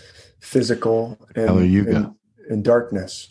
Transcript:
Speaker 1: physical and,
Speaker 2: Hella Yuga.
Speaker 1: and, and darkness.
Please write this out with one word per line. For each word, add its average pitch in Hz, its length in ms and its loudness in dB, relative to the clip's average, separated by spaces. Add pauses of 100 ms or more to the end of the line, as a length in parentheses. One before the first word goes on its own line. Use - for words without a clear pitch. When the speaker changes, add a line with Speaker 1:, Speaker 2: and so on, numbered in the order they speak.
(400)
Speaker 1:
physical 113 800 -2 (160)
and, 113 120 0
Speaker 2:
Hella 92 180 4
Yuga. 98 300 2
Speaker 1:
and, 107 200 -2 (340)
and 107 140 -4
darkness. 117 680 -2